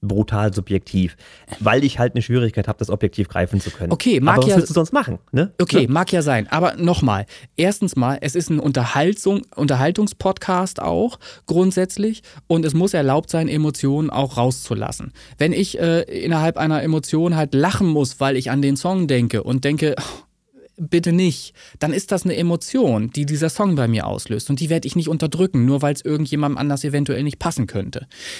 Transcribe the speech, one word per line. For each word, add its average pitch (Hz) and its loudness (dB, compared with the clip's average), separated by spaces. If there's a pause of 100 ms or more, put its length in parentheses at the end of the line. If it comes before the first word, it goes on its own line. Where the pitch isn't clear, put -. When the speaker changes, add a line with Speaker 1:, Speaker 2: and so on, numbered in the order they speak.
Speaker 1:
brutal 104 0
subjektiv, 95 -2 (420)
weil 110 2
ich 135 0
halt 123 0
eine 120 0
Schwierigkeit 117 0
hab, 107 -4
das 107 -4
objektiv 98 0
greifen 90 0
zu - -8
können. 85 -4
Speaker 2:
Okay, 175 2
mag 147 4
Speaker 1:
Aber - 6
was 214 4
Speaker 2:
ja 196 6
Speaker 1:
willst 165 4
du 151 -4
sonst 165 2
machen, 254 0 (140)
ne? 175 0
Speaker 2:
Okay, 165 4
Speaker 1:
Ne? 127 0
Speaker 2:
mag 175 0
ja 175 2
sein. 123 0
Aber 165 2
nochmal: 135 0 (300)
Erstens 190 0
mal, 131 0
es 139 -4
ist 175 -2
ein 151 0
Unterhaltung-, 151 0 (140)
Unterhaltungspodcast 180 0
auch 185 -2 (280)
grundsätzlich 185 0 (240)
und 165 2
es 147 -2
muss 180 2
erlaubt 147 0
sein, 160 -2
Emotionen 151 0
auch 131 -2
rauszulassen. - -2 (240)
Wenn 170 2
ich, - -2
äh, 165 2
innerhalb 160 -2
einer 156 0
Emotion 160 0
halt 151 0
lachen 143 2
muss, 147 0
weil 135 0
ich 117 -4
an 139 2
den 139 2
Song 185 0
denke 120 2
und 127 -2
denke, 147 0 (840)
bitte 170 0
nicht, 180 0 (260)
dann 156 -2
ist - -4
das 185 -2
eine 175 0
Emotion, 170 0
die 147 -4
dieser 156 0
Song 196 0
bei 123 2
mir 110 0
auslöst - -6
und 139 0
die 160 -2
werd 165 0
ich - -6
nicht 156 0
unterdrücken, 160 0
nur 139 2
weil's 143 0
irgendjemandem 147 -2
anders 143 -2
eventuell 143 -2
nicht 147 -4
passen 135 -2
könnte. - -8 (340)